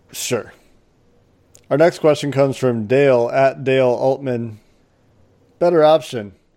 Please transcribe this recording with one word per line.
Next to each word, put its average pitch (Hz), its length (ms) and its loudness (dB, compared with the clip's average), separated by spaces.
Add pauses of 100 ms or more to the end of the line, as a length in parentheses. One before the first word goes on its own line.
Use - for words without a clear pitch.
(120)
Sure. - 400 -8 (1160)
Our 139 80 -2
next 165 240 2
question 147 320 0
comes 139 240 0
from 117 300 -2
Dale 127 440 2
at 135 340 0
Dale 131 240 2
Altman. 120 720 -4 (960)
Better 160 260 2
option. 127 500 0 (220)